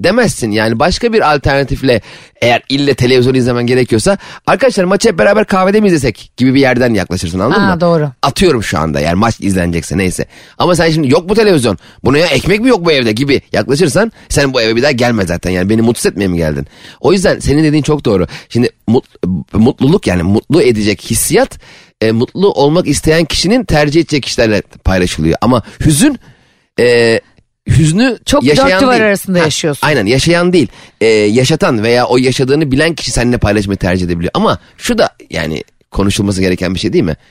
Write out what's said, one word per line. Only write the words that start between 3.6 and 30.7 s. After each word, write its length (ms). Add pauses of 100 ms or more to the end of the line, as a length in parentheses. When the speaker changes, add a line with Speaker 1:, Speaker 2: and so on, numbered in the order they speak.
Speaker 1:
gerekiyorsa, 520 (280)
"Arkadaşlar, 380
maçı 240
hep 100
beraber 260
kahvede 360
mi 60
izlesek?" 500
gibi 180
bir 60
yerden 340
yaklaşırsın, 440
anladın 240
Speaker 2:
Aa, 120
Speaker 1:
mı? 60
Speaker 2:
doğru. 300 (120)
Speaker 1:
Atıyorum 400
şu 160
anda 220
yani, 140
maç 260
izlenecekse 580
neyse. 260 (340)
Ama 160
sen 160
şimdi, 220
"Yok 160
mu 60
televizyon? 440 (260)
Bu 80
ne 60
ya? 80
Ekmek 340
mi 80
yok 160
bu 80
evde?" 200
gibi 280 (120)
yaklaşırsan 600 (160)
sen 260
bu 60
eve 160
bir 60
daha 100
gelme 340
zaten. 240
Yani 200
beni 120
mutsuz 240
etmeye 220
mi 80
geldin? 300 (340)
O 120
yüzden 260
senin 260
dediğin 180
çok 220
doğru. 220 (220)
Şimdi 220 (180)
mut-, 380 (260)
mutluluk, 540
yani 160
mutlu 400
edecek 400
hissiyat, 560 (420)
e, 120
mutlu 400
olmak 360
isteyen 360
kişinin 400
tercih 360
edecek 220
kişilerle 400 (220)
paylaşılıyor. 560
Ama 220 (220)
hüzün, 340 (600)
e, 400 (480)
hüznü 580
Speaker 2:
Çok 160
dört 60 (100)
Speaker 1:
yaşayan 240
Speaker 2:
duvar 100
Speaker 1:
değil. 120
Speaker 2:
arasında 360
Speaker 1:
Ha, 40
Speaker 2:
yaşıyorsun. 420
Speaker 1:
aynen, 200
yaşayan 460
değil. 160 (320)